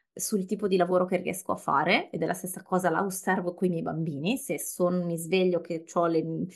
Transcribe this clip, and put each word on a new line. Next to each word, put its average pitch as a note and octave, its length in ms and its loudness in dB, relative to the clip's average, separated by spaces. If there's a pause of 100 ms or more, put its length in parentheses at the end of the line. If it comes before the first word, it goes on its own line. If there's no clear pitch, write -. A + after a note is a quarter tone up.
(140)
sul F#3+ 320 -2
tipo G#3 220 -2
di F#3+ 100 4
lavoro F3+ 280 4
che F#3 120 0
riesco F#3 340 -4
a F#3 60 -2
fare, E3+ 540 2
ed E3 120 -4
è - 20 2
la D#3+ 80 2
stessa - 300 -8
cosa, F3+ 260 2
la E3 140 2
osservo F#3 500 -2
coi F#3 160 2
miei E3 120 0
bambini, D#3+ 560 -2
se E3+ 220 -4
son-, F3+ 460 0
mi E3+ 120 -2
sveglio F3 440 2
che E3 220 -6
c'ho E3+ 240 0
le D#3+ 160 2
m-, D#3+ 220 -4 (100)